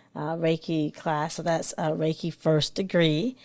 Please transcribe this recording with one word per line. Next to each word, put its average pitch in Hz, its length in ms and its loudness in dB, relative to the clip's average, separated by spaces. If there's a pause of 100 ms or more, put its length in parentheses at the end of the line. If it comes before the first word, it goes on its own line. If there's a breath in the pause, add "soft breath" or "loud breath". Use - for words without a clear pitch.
(160 soft breath)
uh, 160 200 -4
Reiki 160 600 0
class. 156 380 -2
So 160 100 -6
that's 165 340 0
a 156 140 0
Reiki 156 420 -2
first 156 420 2
degree. 180 680 2